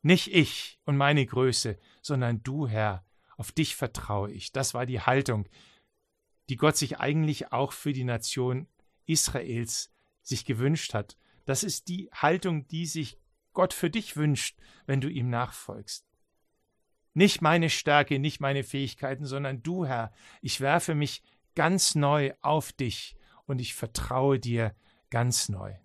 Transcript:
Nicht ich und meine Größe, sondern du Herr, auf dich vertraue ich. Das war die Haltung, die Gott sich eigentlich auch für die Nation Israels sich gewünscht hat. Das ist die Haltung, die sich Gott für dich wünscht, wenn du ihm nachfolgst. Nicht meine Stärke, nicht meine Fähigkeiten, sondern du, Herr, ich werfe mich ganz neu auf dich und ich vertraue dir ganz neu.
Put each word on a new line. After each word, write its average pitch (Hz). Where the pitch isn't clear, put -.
Nicht 175
ich -
und 139
meine 143
Größe, 123
sondern 120
du 135
Herr, 107
auf -
dich -
vertraue 104
ich. -
Das 127
war 123
die 123
Haltung, 127
die 127
Gott 151
sich -
eigentlich 151
auch 131
für 147
die 131
Nation 123
Israels -
sich -
gewünscht 135
hat. 104
Das 131
ist -
die 180
Haltung, 160
die 165
sich 156
Gott 185
für -
dich -
wünscht, 151
wenn 139
du 139
ihm 127
nachfolgst. -
Nicht 185
meine 165
Stärke, 147
nicht 147
meine 139
Fähigkeiten, 139
sondern 135
du, 175
Herr, 117
ich -
werfe 156
mich 147
ganz 170
neu 143
auf 151
dich -
und 131
ich -
vertraue 131
dir 117
ganz 120
neu. 98